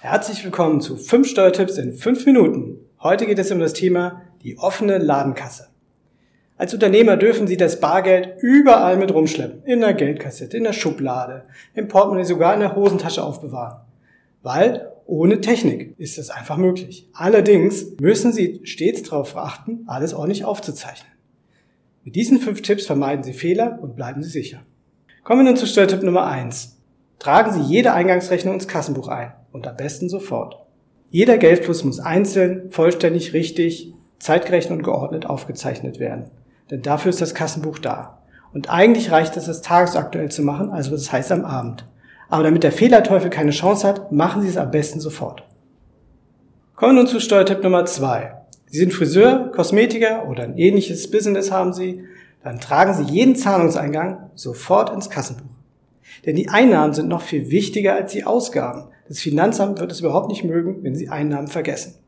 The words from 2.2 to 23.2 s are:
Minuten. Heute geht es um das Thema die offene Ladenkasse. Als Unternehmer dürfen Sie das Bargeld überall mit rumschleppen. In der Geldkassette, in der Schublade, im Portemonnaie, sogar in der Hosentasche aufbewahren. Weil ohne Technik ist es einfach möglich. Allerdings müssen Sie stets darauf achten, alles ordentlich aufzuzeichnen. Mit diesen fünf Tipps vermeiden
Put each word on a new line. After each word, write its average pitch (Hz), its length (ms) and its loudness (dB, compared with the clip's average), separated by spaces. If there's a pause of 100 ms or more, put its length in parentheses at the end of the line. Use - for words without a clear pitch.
Minuten. 247 500 4 (260)
Heute 202 240 0
geht 202 140 0
es 190 120 -2
um 185 80 0
das 160 120 0
Thema 180 520 -2 (200)
die 123 140 -14
offene 196 400 0
Ladenkasse. 139 720 -4 (880)
Als - 160 -6
Unternehmer 208 420 6
dürfen 214 320 2
Sie 180 80 0
das 170 240 0
Bargeld 185 640 2
überall 240 560 6
mit 190 160 0
rumschleppen. 151 500 -2
In 247 160 0
der 214 140 2
Geldkassette, 139 640 -6
in 113 80 -2
der - 80 -2
Schublade, 127 720 -6 (280)
im 208 140 -6
Portemonnaie, 196 380 2
sogar 170 280 2
in 208 60 0
der 190 160 -2
Hosentasche 175 480 -2
aufbewahren. 123 560 -12 (600)
Weil 170 500 -2 (140)
ohne 175 340 2
Technik - 580 -2
ist - 200 -12
es 151 120 -14
einfach 143 280 -10
möglich. 185 560 -2
Allerdings 196 840 2
müssen 220 360 2
Sie - 320 -4
stets - 380 -4
darauf - 340 -8
achten, 226 500 -12
alles 143 260 -6
ordentlich 185 300 -6
aufzuzeichnen. - 680 -10 (880)
Mit 127 140 -8
diesen 247 220 4
fünf 208 220 -6
Tipps 202 240 -2
vermeiden 139 380 -2